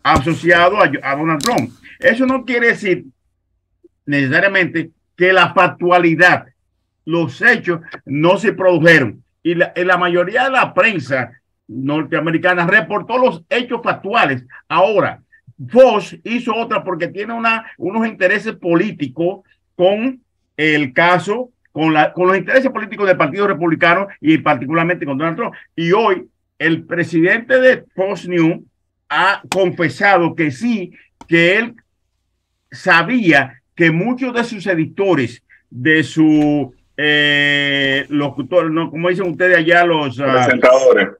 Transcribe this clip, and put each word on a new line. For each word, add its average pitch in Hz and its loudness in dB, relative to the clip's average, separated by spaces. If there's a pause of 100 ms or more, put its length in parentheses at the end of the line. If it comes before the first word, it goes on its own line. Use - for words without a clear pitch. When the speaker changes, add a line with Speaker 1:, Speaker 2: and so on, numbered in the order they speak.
Speaker 1:
asociados 170 2
a, 143 0
a 139 -4
Donald 156 -4
Trump. 202 -2 (280)
Eso 233 0
no 254 -2
quiere 240 0
decir 185 -2 (1000)
necesariamente 160 -2 (260)
que 180 2
la 175 2
factualidad, 175 2 (580)
los 160 -4
hechos 226 0 (240)
no 160 2
se 190 0
produjeron. 165 2 (220)
Y 170 -2
la, 175 -2
y 175 -4
la 180 2
mayoría 180 0
de 269 -2
la 233 -2
prensa 135 -2 (360)
norteamericana 156 -2
reportó 208 0
los 247 0
hechos 233 -4
factuales. 190 -2 (240)
Ahora, 180 0 (480)
Fox 220 4
hizo 226 -4
otra 220 -4
porque 170 -6
tiene 208 -10
una, 226 -4 (120)
unos 226 -4
intereses 196 -2
políticos 170 -2 (340)
con 214 0 (340)
el 151 0
caso, 180 0 (220)
con 156 0
la, 156 2
con 180 0
los 190 2
intereses 220 0
políticos 202 -4
del 185 2
Partido 175 -2
Republicano 170 0 (140)
y 156 2
particularmente 156 -2
con 139 -6
Donald 160 -4
Trump. 226 -8 (220)
Y 170 -2
hoy 196 0 (320)
el 160 -2
presidente 175 0
de 254 2 (120)
Fox 190 -4
News 170 0 (500)
ha 180 0 (100)
confesado 180 0
que 156 -2
sí, 208 -4 (340)
que 170 4
él 233 -4 (960)
sabía 170 0 (160)
que 165 2
muchos 247 -4
de 233 -2
sus 208 -10
editores, 160 -2 (260)
de 156 0
su, 151 0 (220)
eh, 143 0
locutor, 147 -2
no, 160 -2
como 165 -4
dicen 180 -2
ustedes 175 2
allá, 170 4
los, 151 -2
ah, 127 2
Speaker 2:
Presentadores. 127 4 (120)